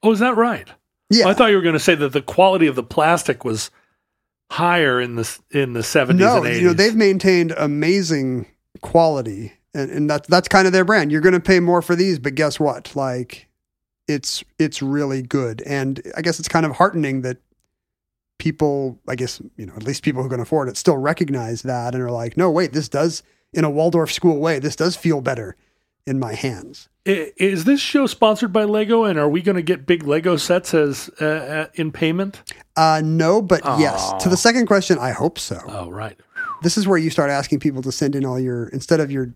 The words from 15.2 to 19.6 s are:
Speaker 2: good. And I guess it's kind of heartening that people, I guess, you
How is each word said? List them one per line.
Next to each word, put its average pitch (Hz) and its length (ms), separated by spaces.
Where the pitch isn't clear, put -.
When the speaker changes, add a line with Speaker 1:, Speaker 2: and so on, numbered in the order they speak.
Speaker 2:
good. 120 420
And 135 360
I 165 60
guess 160 180
it's 165 100
kind 160 160
of 143 100
heartening 151 460
that 127 160
people, 143 680
I 127 80
guess, 123 260
you 110 100